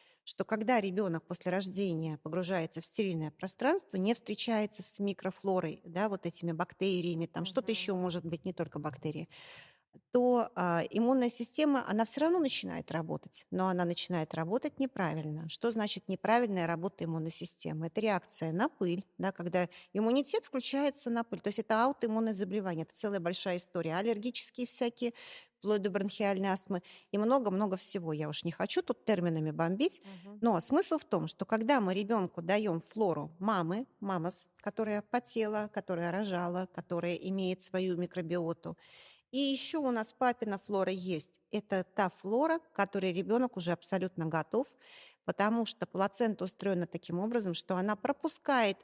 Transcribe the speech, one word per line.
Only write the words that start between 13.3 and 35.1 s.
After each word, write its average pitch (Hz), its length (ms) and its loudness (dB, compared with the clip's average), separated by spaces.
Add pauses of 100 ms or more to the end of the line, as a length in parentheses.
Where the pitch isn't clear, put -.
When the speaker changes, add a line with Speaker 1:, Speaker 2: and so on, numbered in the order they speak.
Speaker 1:
но 185 160 2
она 180 180 0
начинает 170 480 -2
работать 196 460 -2
неправильно. 160 720 -2
Что - 220 -2
значит 214 360 -4
неправильная 196 600 2
работа 170 360 -4
иммунной 160 280 -2
системы? 160 560 -6
Это 214 140 -4
реакция 180 500 0
на 208 160 2
пыль, 180 360 -2 (140)
да, 190 140 0
когда 175 360 0 (260)
иммунитет 254 520 2
включается 277 640 -2
на 233 140 0
пыль. 175 160 -8
То - 100 -4
есть 214 100 0
это 220 240 4
аутоиммунное 226 500 2
заболевание, 185 500 -2
это - 100 -12
целая 202 260 -2
большая 175 380 0
история. 165 380 -2
Аллергические 226 720 -2
всякие, 240 460 -2 (480)
вплоть 208 220 2
до 202 80 0
бронхиальной 196 600 0
астмы 175 320 -2 (300)
и 196 60 2
много-много 208 580 4
всего. 170 380 -2
Я 151 160 -2
уж - 140 -2
не 170 80 0
хочу 226 300 0
тут - 240 -4
терминами 165 460 2
бомбить, 185 520 0
Speaker 2:
Мгм. 196 380 -14
Speaker 1:
но 214 180 4
смысл 320 380 2
в - 80 -10
том, 165 220 0
что - 180 -8
когда 226 340 4
мы 185 140 2
ребенку 196 480 0
даем 185 380 2
флору 160 600 0
мамы, 190 460 0 (140)
мамас, 185 480 -4 (140)
которая 208 400 -2
потела, 214 720 -2